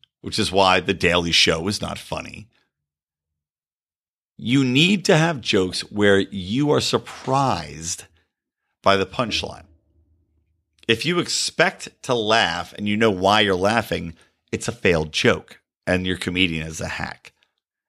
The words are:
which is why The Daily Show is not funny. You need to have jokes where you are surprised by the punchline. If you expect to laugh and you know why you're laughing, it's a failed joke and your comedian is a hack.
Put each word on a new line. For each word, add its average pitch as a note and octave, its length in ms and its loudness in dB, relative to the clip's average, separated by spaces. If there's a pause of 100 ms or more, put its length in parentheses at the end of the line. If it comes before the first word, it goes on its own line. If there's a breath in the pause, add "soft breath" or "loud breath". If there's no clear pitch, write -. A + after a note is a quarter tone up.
(200)
which G2 180 -8
is F#2 140 -2
why F#2 260 4
The F#2 160 -2
Daily E2+ 380 0
Show E2 340 0
is G#2 160 -6
not E2 160 -10
funny. E2 480 -12 (1900)
You C3+ 260 0
need D#3+ 440 2
to F#3 100 6
have D#3 240 2
jokes F#2+ 400 0 (100)
where G2+ 300 6
you G2+ 500 -2
are C3 100 2
surprised G#2 1200 -4 (760)
by G2 140 4
the F#2+ 120 0
punchline. F#2+ 600 -6 (1200)
If A2+ 180 0
you F3 120 0
expect - 880 -2
to C3 100 0
laugh G#2 580 0
and G#2 160 -6
you G#2 80 0
know A2+ 140 4
why F#2+ 300 4
you're G2 140 2
laughing, F2+ 600 -2 (360 soft breath)
it's - 180 -6
a - 40 -6
failed D#2 400 0
joke - 480 -2 (260)
and F#2 200 0
your F#2 100 -2
comedian F2 500 -2
is D#2+ 140 -12
a E2 80 -8
hack. - 440 -12 (560)